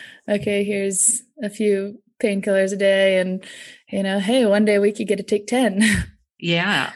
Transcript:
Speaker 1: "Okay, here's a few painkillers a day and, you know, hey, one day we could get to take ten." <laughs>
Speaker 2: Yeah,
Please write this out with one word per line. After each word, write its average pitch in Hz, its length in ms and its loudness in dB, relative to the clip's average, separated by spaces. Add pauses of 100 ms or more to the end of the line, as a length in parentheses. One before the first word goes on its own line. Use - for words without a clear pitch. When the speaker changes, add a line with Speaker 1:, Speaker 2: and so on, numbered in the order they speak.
(280)
Speaker 1:
"Okay, 202 360 -2
here's 196 580 -2 (180)
a 208 80 -6
few 202 540 -2 (180)
painkillers 196 520 0
a 202 40 -6
day 196 440 4
and, 185 240 -4 (440)
you 196 140 -4
know, 196 160 -2
hey, 233 280 2
one 208 180 4
day 208 160 4
we 202 100 4
could 208 160 -6
get 196 120 0
to 196 40 -8
take 208 240 -2
ten." 226 340 0
<laughs> - 600 -2
Speaker 2:
Yeah, 170 560 0